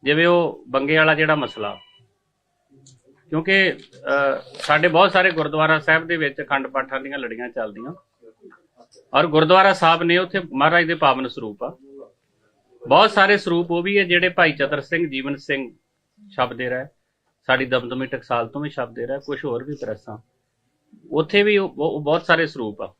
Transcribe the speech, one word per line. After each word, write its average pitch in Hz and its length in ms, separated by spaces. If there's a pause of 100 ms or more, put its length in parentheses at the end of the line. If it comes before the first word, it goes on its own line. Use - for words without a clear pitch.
ਜਿਵੇਂ 151 240
ਉਹ 175 420
ਬੰਗੇ 135 280
ਵਾਲਾ 156 180
ਜਿਹੜਾ 156 200
ਮਸਲਾ, 113 440 (1500)
ਕਿਉਂਕਿ, 185 420
ਅਹ, - 800
ਸਾਡੇ 151 340
ਬਹੁਤ 175 240
ਸਾਰੇ 185 180
ਗੁਰਦੁਆਰਾ 156 480
ਸਾਹਿਬ 165 280
ਦੇ 170 100
ਵਿੱਚ 151 240
ਅਖੰਡ 135 260
ਪਾਠਾਂ 135 340
ਦੀਆਂ 139 180
ਲੜੀਆਂ 120 300
ਚੱਲਦੀਆਂ, 117 460 (1200)
ਔਰ 151 120
ਗੁਰਦੁਆਰਾ 175 460
ਸਾਹਿਬ 165 300
ਨੇ 170 160
ਉੱਥੇ 185 220 (120)
ਮਹਾਰਾਜ 160 340
ਦੇ 170 80
ਪਾਵਨ 131 340
ਸਰੂਪ 113 360
ਆ। 170 120 (1120)
ਬਹੁਤ 190 220
ਸਾਰੇ 196 260
ਸਰੂਪ 175 340
ਉਹ 170 120
ਵੀ 202 160
ਹੈ 196 60
ਜਿਹੜੇ 175 240
ਭਾਈ 175 240
ਚਤਰ 143 280
ਸਿੰਘ, 165 300
ਜੀਵਨ 135 260
ਸਿੰਘ 135 360 (640)
ਛਪਦੇ 123 320
ਰਹੇ, 127 160 (640)
ਸਾਡੀ 131 200
ਦਮਦਮੀ 127 400
ਟਕਸਾਲ 120 420
ਤੋਂ 143 120
ਵੀ 147 100
ਛਪਦੇ 117 360
ਰਹੇ, 135 120
ਕੁਛ 139 260
ਹੋਰ 123 200
ਵੀ 147 100
ਪ੍ਰੈਸਾਂ, 110 440 (920)
ਉੱਥੇ 160 320
ਵੀ 208 160
ਉਹ, 190 200
ਉਹ 151 220
ਬਹੁਤ 151 260
ਸਾਰੇ 165 200
ਸਰੂਪ 110 360
ਆ। 90 180